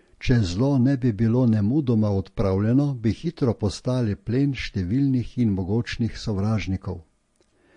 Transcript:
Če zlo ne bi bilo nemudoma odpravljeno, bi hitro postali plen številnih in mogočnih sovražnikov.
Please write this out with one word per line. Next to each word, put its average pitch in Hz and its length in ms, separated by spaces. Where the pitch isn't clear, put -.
Če 123 240
zlo 117 360
ne 135 180
bi 123 160
bilo 113 340
nemudoma 110 640
odpravljeno, 107 840
bi 113 180
hitro 135 420
postali 117 640
plen 135 380
številnih 123 840
in 117 200
mogočnih 107 600
sovražnikov. 98 800